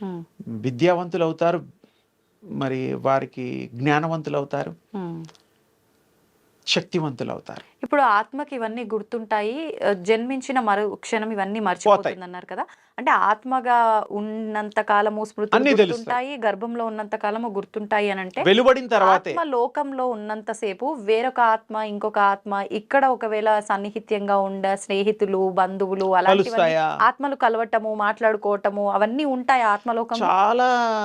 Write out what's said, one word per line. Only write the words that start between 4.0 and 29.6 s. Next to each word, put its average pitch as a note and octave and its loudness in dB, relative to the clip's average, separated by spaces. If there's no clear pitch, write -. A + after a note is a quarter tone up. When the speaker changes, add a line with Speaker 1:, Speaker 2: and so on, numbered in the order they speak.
Speaker 2:
అవుతారు, C#3+ -6
Speaker 1:
హ్మ్. E3+ -12
Speaker 2:
శక్తివంతులు D3 -4
అవుతారు. - -12
Speaker 1:
ఇప్పుడు - 0
ఆత్మకి C4 0
ఇవన్నీ A3+ -6
గుర్తుంటాయి, A3 -6
ఆ, G3+ 2
జన్మించిన A#3 -2
మరు G#3 0
క్షణం A3 -4
ఇవన్నీ G3+ -4
మర్చిపోతుంది G3+ 4
Speaker 2:
పోతాయి. F#3+ -6
Speaker 1:
అన్నారు F3+ -14
కదా. F#3 -8
అంటే B3+ 0
ఆత్మగా A3+ 2
ఉన్నంత G#3+ -6
కాలము G#3+ 2
స్మృతులు G#3+ 0
Speaker 2:
అన్నీ C4 4
తెలుస్తాయి. G#3 6
Speaker 1:
గుర్తుంటాయి, B3 -4
గర్భంలో A3+ -2
ఉన్నంత G#3+ -6
కాలము A3 -4
గుర్తుంటాయి G#3 -2
అని F#3+ -4
అంటే F#3 -6
Speaker 2:
వెలువడిన B3+ 6
తర్వాతే. F#3+ 4
Speaker 1:
ఆత్మ E4+ -2
లోకంలో C4 -2
ఉన్నంతసేపు G#3+ -6
వేరొక A#3 0
ఆత్మ, A3 2
ఇంకొక G#3+ -4
ఆత్మ G3 0
ఇక్కడ A#3+ 0
ఒకవేళ G#3+ 0
సన్నిహిత్యంగా G3+ -2
ఉండ G3 0
స్నేహితులు, G3 0
బంధువులు F#3+ 0
అలాంటివన్నీ F#3+ 6
Speaker 2:
కలుస్తాయా? D#3+ 2
Speaker 1:
ఆత్మలు C4+ 2
కలవటము, A3+ 0
మాట్లాడుకోవటము G#3 0
అవన్నీ A3 0
ఉంటాయి B3+ 0